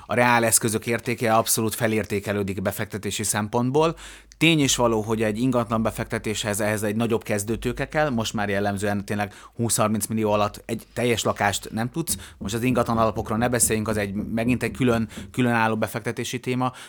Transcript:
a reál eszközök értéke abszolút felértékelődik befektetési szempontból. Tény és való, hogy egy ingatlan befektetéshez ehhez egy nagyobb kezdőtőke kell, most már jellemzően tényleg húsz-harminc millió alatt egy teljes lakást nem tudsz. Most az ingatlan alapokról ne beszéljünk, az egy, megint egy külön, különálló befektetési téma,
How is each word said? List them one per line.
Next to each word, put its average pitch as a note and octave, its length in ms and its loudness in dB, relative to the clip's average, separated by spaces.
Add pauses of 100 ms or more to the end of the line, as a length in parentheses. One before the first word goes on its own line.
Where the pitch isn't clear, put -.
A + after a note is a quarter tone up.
a - 80 -4
reál A#2+ 300 6
eszközök A2 420 2
értéke A2+ 480 0
abszolút A2+ 400 2
felértékelődik G2+ 880 -2
befektetési G2+ 600 -4
szempontból. B2 760 0 (420)
Tény D#3+ 220 6
és C3 160 4
való, A#2 240 4
hogy A2 220 0
egy G#2+ 160 0
ingatlan A#2+ 440 2
befektetéshez G#2+ 800 -2
ehhez G#2+ 220 0
egy G#2+ 140 0
nagyobb A2+ 260 2
kezdőtőke A2+ 680 -2
kell, D3+ 220 0
most A2+ 240 -2
már G#2 140 -2
jellemzően G2+ 560 0
tényleg G#2 300 -4 (220)
húsz-harminc A2 500 0
millió A2 260 0
alatt G#2 340 0
egy A2+ 260 -6
teljes A#2 300 0
lakást G2+ 500 0
nem A2+ 180 -4
tudsz. - 260 -4 (220)
Most G#2 160 -6
az A2+ 80 -2
ingatlan A#2+ 360 2
alapokról A2 400 0
ne B2 100 2
beszéljünk, A2+ 400 2
az A2 80 0
egy, G2+ 180 -2
megint A2+ 480 0
egy A2+ 100 0
külön, A#2 360 2 (220)
különálló A#2 460 2
befektetési A#2 640 -4
téma, B2+ 320 -2 (160)